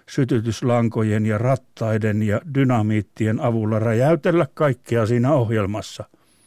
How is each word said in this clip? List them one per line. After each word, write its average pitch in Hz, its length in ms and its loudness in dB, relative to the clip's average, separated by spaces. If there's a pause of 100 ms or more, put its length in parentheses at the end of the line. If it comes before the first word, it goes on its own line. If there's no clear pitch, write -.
(100)
sytytyslankojen 117 1160 0
ja 107 120 0
rattaiden 110 840 -2
ja 107 180 0 (140)
dynamiittien 110 840 0
avulla 113 380 0
räjäytellä 143 760 2
kaikkea 117 520 0
siinä 120 260 2
ohjelmassa. 107 720 -2 (420)